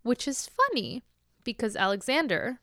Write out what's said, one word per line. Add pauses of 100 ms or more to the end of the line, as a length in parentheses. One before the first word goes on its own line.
which
is
funny, (420)
because
Alexander,